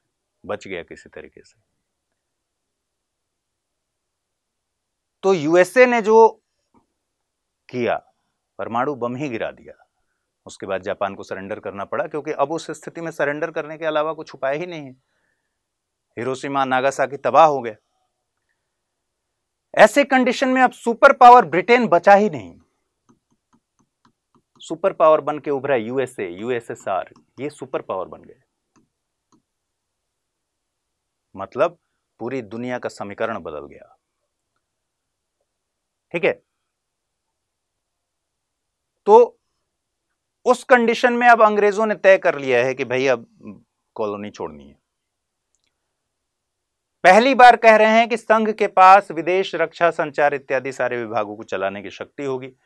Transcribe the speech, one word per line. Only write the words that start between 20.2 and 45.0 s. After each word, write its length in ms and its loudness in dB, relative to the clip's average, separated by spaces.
में 140 0
अब 100 2
सुपर 400 2
पावर 320 8
ब्रिटेन 440 0
बचा 260 4
ही 160 2
नहीं। 300 -14
सुपर 340 -6
पावर 280 2
बन 180 -8
के 120 -8
उभरा 260 -2
यूएसए, 520 -6
यूएसएसआर, 840 -8
ये 100 -10
सुपर 320 -12
पावर 260 -10
बन 140 -20
गए। 200 -20
मतलब 420 -6
पूरी 240 -10
दुनिया 360 -10
का 100 -10
समीकरण 500 -10
बदल 280 -14
गया, 320 -20
ठीक 120 -6
है। 180 -4
तो 340 6
उस 200 -2
कंडीशन 480 2
में 160 0
अब 140 6
अंग्रेजों 440 2
ने 80 -2
तय 240 4
कर 200 -2
लिया 260 0
है 100 -2
कि 100 -8
भाई 220 -4
अब 200 -2
कॉलोनी 360 -8
छोड़नी 380 -14
है। 100 -20